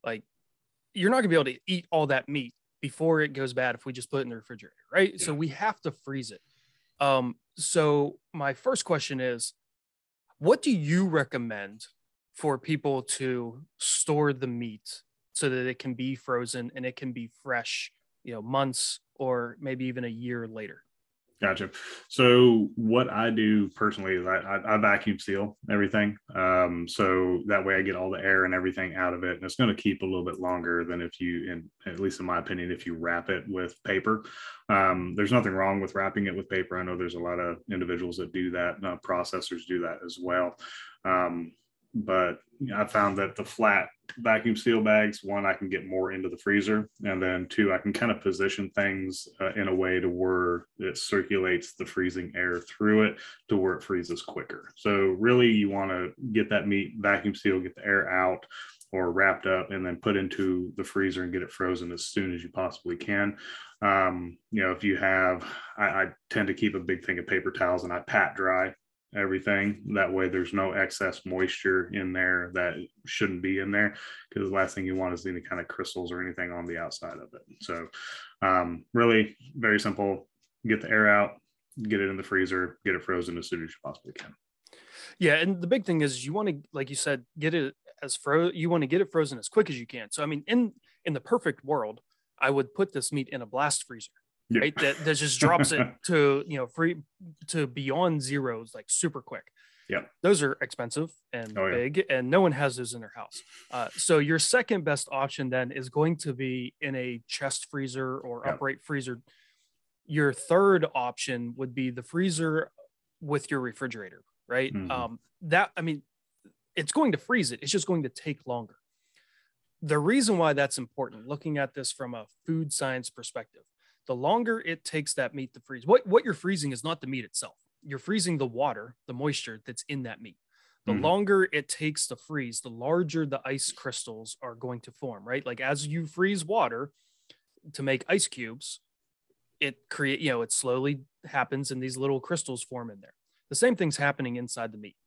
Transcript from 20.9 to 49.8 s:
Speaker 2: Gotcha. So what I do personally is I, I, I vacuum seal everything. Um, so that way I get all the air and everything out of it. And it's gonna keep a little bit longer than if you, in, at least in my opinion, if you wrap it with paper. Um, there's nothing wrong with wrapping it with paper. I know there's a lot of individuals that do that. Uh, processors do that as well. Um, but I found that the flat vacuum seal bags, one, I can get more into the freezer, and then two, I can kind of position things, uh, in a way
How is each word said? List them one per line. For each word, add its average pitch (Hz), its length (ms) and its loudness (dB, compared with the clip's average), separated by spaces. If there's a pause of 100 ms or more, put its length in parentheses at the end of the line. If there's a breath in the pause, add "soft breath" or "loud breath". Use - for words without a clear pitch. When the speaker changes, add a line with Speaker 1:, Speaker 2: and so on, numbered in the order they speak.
Speaker 2:
Gotcha. 95 280 0 (380 loud breath)
So 123 680 10
what 110 360 4
I 113 180 0
do 107 420 4
personally 98 440 0
is 90 120 0
I, 95 120 2
I, 98 360 0
I 110 40 4
vacuum 101 400 4
seal 101 400 -4 (120)
everything. 104 460 2 (180)
Um, 90 540 2
so 92 600 2
that 98 180 2
way 98 80 2
I 95 80 2
get 95 120 -2
all 92 160 -4
the 95 140 -6
air 95 220 4
and 92 80 0
everything 92 400 -2
out 92 180 0
of 90 120 -6
it. 90 120 -2
And 90 80 -14
it's 90 120 -8
gonna 113 180 4
keep 98 260 0
a 98 60 -4
little 92 180 -2
bit 87 160 -6
longer 87 460 -2
than 87 160 -4
if 85 180 -10
you, 87 320 -4
in, 82 180 -12 (140)
at 87 160 -8
least 95 180 -2
in 95 60 -8
my 90 140 -2
opinion, 90 320 -4
if 87 160 -8
you 85 80 -6
wrap 85 340 -4
it 92 180 -2
with 92 380 -6
paper. 101 400 0 (460 loud breath)
Um, 92 460 4
there's 104 160 2
nothing 107 200 4
wrong 98 300 2
with 92 120 -6
wrapping 98 340 0
it 90 60 -4
with 92 140 -6
paper. 92 300 -2
I 90 40 -4
know 90 140 -4
there's 87 200 -4
a 85 40 -6
lot 87 200 -2
of 87 180 -2 (120)
individuals 87 460 -2
that 85 160 -8
do 90 200 -2
that. 87 300 -2
Uh, 90 220 -4
processors 87 640 -4
do 90 120 0
that 82 220 -6
as 85 160 -12
well. 87 380 0 (480 loud breath)
Um, 87 480 0 (420)
but 92 440 0 (360)
I 104 120 0
found 101 320 2
that 98 180 -2
the 104 80 -6
flat 101 440 2 (280)
vacuum 113 400 4
seal 117 260 4
bags, 107 400 6
one, 101 220 -2
I 95 80 2
can 95 160 -4
get 90 180 -4
more 92 260 -2
into 92 180 -4
the 85 80 -12
freezer, 101 500 2 (160)
and 95 180 0
then 92 280 0
two, 101 200 4
I 92 60 2
can 101 160 -2
kind 117 180 0
of 104 120 -2
position 95 480 0
things, 95 580 -4 (140)
uh, 95 140 -2
in 98 120 0
a 92 60 2
way 92 260 2